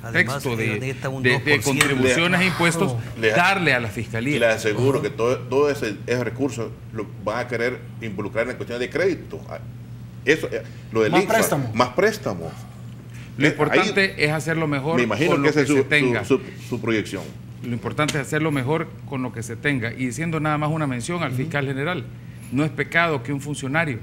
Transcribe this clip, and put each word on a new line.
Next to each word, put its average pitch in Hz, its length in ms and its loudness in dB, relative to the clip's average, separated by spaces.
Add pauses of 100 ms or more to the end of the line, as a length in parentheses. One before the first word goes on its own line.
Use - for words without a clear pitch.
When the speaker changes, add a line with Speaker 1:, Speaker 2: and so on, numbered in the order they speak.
Speaker 1:
Además, - 0 -
Speaker 2:
contexto 135 520 0
de, 110 80 0
Speaker 1:
ellos 107 140 0
necesitan 131 340 -6
un 135 120 -6
Speaker 2:
de, 127 60 8
de 123 40 6
Speaker 1:
dos 120 80 0
por 147 80 0 (140)
ciento. 143 40 4 (200)
Speaker 2:
contribuciones 139 520 4
e 185 40 4
Speaker 3:
Le, 185 60 4
Speaker 2:
impuestos, 165 440 2 (260)
Speaker 3:
le, 110 120 4
Speaker 2:
darle 175 420 4
a 123 60 2
la 117 80 -4
fiscalía. 117 500 -2
Speaker 3:
le 117 80 6
aseguro 113 540 4
Speaker 4:
Ajá. 101 80 -2
Speaker 3:
que - 20 -2
todo, 120 280 0
todo 131 300 2
ese, 123 280 -2 (100)
ese 123 160 0
recurso 117 480 -4 (220)
lo 110 120 -4 (200)
van 110 160 -2
a 117 80 -4
querer 120 320 -2 (200)
involucrar 107 480 -4
en 120 60 -6
cuestiones 110 240 -8
de 120 180 -2
crédito. 160 440 -2 (840)
Eso, 156 280 4
eh, 110 100 -4 (300)
lo 110 100 2
del 107 80 6
Speaker 4:
Más 175 140 6
Speaker 3:
icfa, 220 100 2
Speaker 4:
préstamo. 151 400 2
Speaker 3:
más 120 200 4
préstamo. 107 580 0 (840)
Speaker 2:
Lo 135 60 6
Speaker 3:
Eh, 160 60 8
Speaker 2:
importante 160 500 4 (160)
Speaker 3:
ahí 156 80 2
Speaker 2:
es 151 60 2
hacerlo 160 380 0
mejor 143 300 0
Speaker 3:
me 123 40 4
imagino 120 300 2
Speaker 2:
con 165 60 4
Speaker 3:
que 143 40 2
Speaker 2:
lo 147 80 4
Speaker 3:
esa 151 80 2
Speaker 2:
que 143 60 4
Speaker 3:
es 123 40 0
su, 147 100 4
Speaker 2:
se 127 40 4
tenga. 123 420 2
Speaker 3:
su, 131 140 4
su, - 40 -4 (260)
su 120 120 -4
proyección. 104 440 -2 (400)
Speaker 2:
Lo 120 80 -6
importante 131 480 -2
es 123 80 -6
hacerlo 156 240 0
mejor 147 340 0 (220)
con 135 140 -6
lo 120 100 -6
que 117 100 -8
se 117 140 -8
tenga. 120 360 0
Y 131 140 -4
diciendo 160 320 -2
nada 151 200 0
más 151 120 0
una 156 160 0
mención 135 380 -4
al 139 60 -2
Speaker 4:
Ujú. 127 80 -2
Speaker 2:
fiscal 135 280 -2
general, 139 380 -4 (480)
no 139 120 2
es 156 60 0
pecado 165 540 0
que 143 80 -4
un 139 80 -2
funcionario 139 640 -2